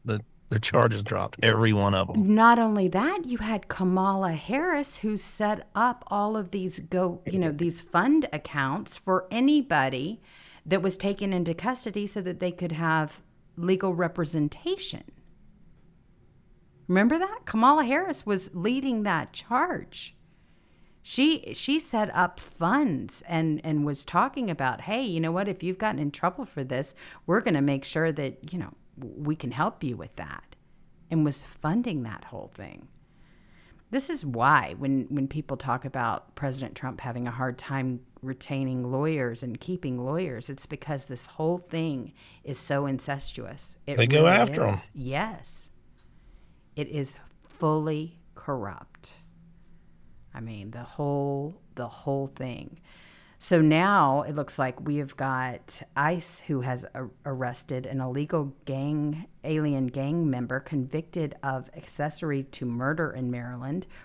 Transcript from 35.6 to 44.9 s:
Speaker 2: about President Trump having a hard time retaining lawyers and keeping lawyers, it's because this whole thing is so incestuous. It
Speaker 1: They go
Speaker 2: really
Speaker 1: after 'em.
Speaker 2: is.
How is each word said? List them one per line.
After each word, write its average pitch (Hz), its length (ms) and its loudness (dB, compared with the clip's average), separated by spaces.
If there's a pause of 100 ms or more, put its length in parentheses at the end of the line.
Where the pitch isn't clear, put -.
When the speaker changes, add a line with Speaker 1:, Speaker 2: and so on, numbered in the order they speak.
Speaker 2:
about 120 520 -4
President 135 380 -6
Trump - 260 -10
having 123 280 -6
a - 20 -4
hard 127 280 -4
time 127 420 -4 (220)
retaining 131 680 -4
lawyers 135 520 0
and 120 180 -8
keeping 139 420 -4
lawyers, 135 460 -4
it's 135 180 -12
because 143 380 -8
this 123 220 -10
whole 165 320 -2
thing 160 560 -4 (300)
is 139 140 -8
so 143 280 0
incestuous. 135 880 -6 (100)
It 143 120 -2
Speaker 1:
They 117 80 6
go 151 180 8
Speaker 2:
really 180 120 10
Speaker 1:
after 160 280 4
'em. 101 100 2
Speaker 2:
is. - 200 -6